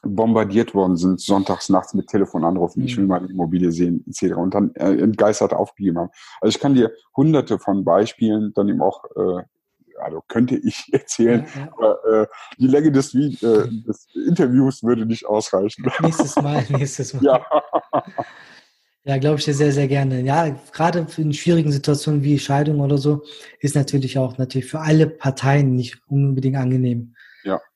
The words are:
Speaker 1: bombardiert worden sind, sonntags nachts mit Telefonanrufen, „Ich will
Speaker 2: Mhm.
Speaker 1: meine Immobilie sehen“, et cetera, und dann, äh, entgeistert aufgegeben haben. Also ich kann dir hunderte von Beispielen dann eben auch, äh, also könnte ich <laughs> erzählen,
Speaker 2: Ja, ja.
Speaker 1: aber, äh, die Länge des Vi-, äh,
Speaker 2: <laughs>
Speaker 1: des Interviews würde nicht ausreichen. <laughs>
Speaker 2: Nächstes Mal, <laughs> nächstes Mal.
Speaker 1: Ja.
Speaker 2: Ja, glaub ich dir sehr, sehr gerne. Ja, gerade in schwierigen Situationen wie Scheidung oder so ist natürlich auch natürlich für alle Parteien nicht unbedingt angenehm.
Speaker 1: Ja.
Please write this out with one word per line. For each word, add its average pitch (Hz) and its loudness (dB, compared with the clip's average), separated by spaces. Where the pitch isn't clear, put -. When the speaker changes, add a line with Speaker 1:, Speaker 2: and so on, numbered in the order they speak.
Speaker 1:
bombardiert 110 0
worden 92 2
sind, 90 0
sonntags 98 -2
nachts 95 0
mit 95 -2
Telefonanrufen, 90 -2
„Ich 123 -4
will 98 0
Speaker 2:
Mhm. 95 0
Speaker 1:
meine 92 -2
Immobilie 90 0
sehen“, 87 -2
et - -14
cetera, 85 -2
und 92 -2
dann, 101 0
äh, - 0
entgeistert 104 2
aufgegeben 92 -2
haben. 85 -4
Also 110 2
ich - -10
kann 139 2
dir 113 4
hunderte 135 2
von 98 -2
Beispielen 107 0
dann 101 0
eben 98 0
auch, 92 -2
äh, 92 -2
also 82 -10
könnte 127 0
ich - -6
<laughs> - -8
erzählen, 120 0
Speaker 2:
Ja, 139 -12
ja. 147 -14
Speaker 1:
aber, 110 0
äh, 110 2
die 127 2
Länge 147 4
des 135 0
Vi-, 143 0
äh, 110 4
Speaker 2:
<laughs> 113 -10
Speaker 1:
des - -8
Interviews 135 2
würde 113 0
nicht 113 -4
ausreichen. 107 -2
<laughs> - -2
Speaker 2:
Nächstes 160 0
Mal, 143 -2
<laughs> - -16
nächstes 139 -4
Mal. 131 -2
Speaker 1:
Ja. 131 4
Speaker 2:
Ja, 139 0
glaub 147 2
ich 143 -4
dir 147 0
sehr, 143 2
sehr 139 2
gerne. 135 0
Ja, 147 0
gerade 170 0
in 151 0
schwierigen 156 2
Situationen 143 0
wie 143 2
Scheidung 147 0
oder 143 2
so 147 0
ist 143 -2
natürlich 135 0
auch 127 -4
natürlich 127 -4
für 156 -10
alle 156 2
Parteien 135 0
nicht 120 -6
unbedingt 135 0
angenehm. 127 -2
Speaker 1:
Ja. 95 -4